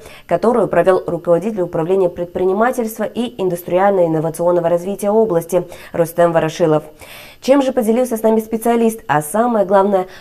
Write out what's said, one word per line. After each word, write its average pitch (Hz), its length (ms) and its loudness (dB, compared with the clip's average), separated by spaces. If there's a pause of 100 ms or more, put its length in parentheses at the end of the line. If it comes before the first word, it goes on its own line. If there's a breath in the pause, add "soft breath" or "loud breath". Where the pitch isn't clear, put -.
(260 loud breath)
которую 202 440 0
провёл 175 360 2
руководитель 175 560 -2
управления 175 480 0
предпринимательства 214 920 -2
и 233 360 -6
индустриально-инновационного 175 1300 0
развития 185 420 -2
области 175 560 0 (260 loud breath)
Рустем 170 380 0
Ворошилов. 160 520 0 (580 loud breath)
Чем 277 200 4
же 262 100 0
поделился 240 460 0
с 220 60 -10
нами 220 160 4
специалист, 226 680 -2
а 147 160 0
самое 214 460 0
главное, 196 400 2 (140 loud breath)